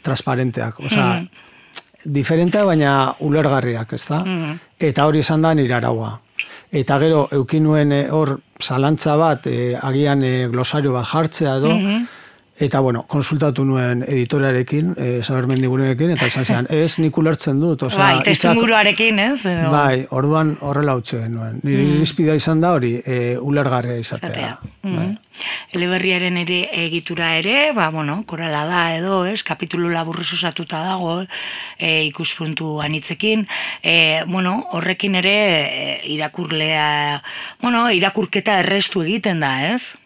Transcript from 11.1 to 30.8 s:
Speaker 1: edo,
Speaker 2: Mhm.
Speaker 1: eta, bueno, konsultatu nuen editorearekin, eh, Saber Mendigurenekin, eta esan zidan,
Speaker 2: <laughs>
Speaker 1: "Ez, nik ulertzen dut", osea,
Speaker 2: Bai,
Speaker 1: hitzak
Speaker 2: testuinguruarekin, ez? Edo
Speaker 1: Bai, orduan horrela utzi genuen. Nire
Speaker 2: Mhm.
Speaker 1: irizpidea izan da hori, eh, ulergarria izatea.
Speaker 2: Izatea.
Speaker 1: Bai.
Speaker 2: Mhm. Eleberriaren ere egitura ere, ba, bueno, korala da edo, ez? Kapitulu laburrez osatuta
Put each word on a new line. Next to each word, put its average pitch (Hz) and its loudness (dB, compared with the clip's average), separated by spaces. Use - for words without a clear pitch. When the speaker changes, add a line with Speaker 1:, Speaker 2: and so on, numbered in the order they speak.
Speaker 1:
edo, 147 2
Speaker 2:
Mhm. 202 0
Speaker 1:
eta, 139 0
bueno, 123 2
konsultatu 139 0
nuen 127 0
editorearekin, 135 0
eh, 127 -2
Saber 131 -2
Mendigurenekin, 131 2
eta 131 0
esan 123 -2
zidan, 123 0
Speaker 2:
<laughs> - -10
Speaker 1:
"Ez, 160 0
nik 156 2
ulertzen 156 2
dut", 156 0
osea, 196 0
Speaker 2:
Bai, 196 6
Speaker 1:
hitzak 127 0
Speaker 2:
testuinguruarekin, 220 4
ez? 226 0
Edo 165 2
Speaker 1:
Bai, 135 2
orduan 151 2
horrela 143 0
utzi 120 -6
genuen. 113 -6
Nire 139 2
Speaker 2:
Mhm. 147 4
Speaker 1:
irizpidea 156 2
izan 156 2
da 175 4
hori, 123 0
eh, 123 -2
ulergarria 127 0
izatea. 117 -6
Speaker 2:
Izatea. - -6
Speaker 1:
Bai. 196 -4
Speaker 2:
Mhm. 175 -2
Eleberriaren 180 0
ere 175 -2
egitura 165 -2
ere, 262 0
ba, 180 2
bueno, 160 -4
korala 156 -4
da 170 0
edo, 185 0
ez? 208 -4
Kapitulu 170 -4
laburrez 165 -4
osatuta 170 -6